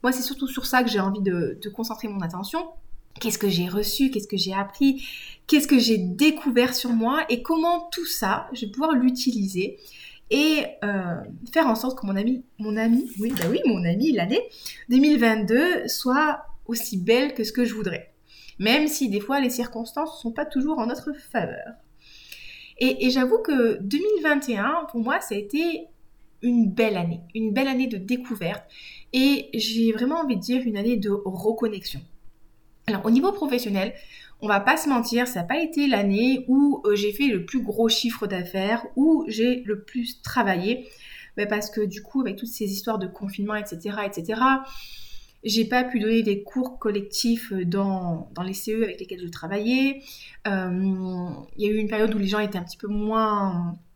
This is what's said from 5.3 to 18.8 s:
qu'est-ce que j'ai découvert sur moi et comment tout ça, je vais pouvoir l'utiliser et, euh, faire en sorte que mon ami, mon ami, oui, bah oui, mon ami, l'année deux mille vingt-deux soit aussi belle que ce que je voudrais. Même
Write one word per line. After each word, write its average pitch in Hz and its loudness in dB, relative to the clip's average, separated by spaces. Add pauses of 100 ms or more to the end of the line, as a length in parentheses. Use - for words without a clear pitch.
qu'est-ce 302 4
que 262 6
j'ai 220 4
découvert 247 2
sur 247 -2
moi 240 2
et 240 -2
comment 339 0
tout 339 -6
ça, - -2
je 240 -6
vais 202 -8
pouvoir 311 0
l'utiliser 226 0 (500)
et, 302 4 (200)
euh, 190 -2 (360)
faire 320 6
en 226 4
sorte 254 -4
que - -6
mon 196 0
ami, 240 0 (160)
mon 214 -2
ami, 233 4
oui, 226 -2
bah - -2
oui, 262 2
mon 190 2
ami, 208 2
l'année 214 2 (460)
deux 240 6
mille 294 6
vingt-deux 226 4
soit 285 0 (220)
aussi 226 -4
belle 233 2
que 226 -2
ce 214 -8
que 247 2
je 214 -4
voudrais. 202 -6 (440)
Même 262 2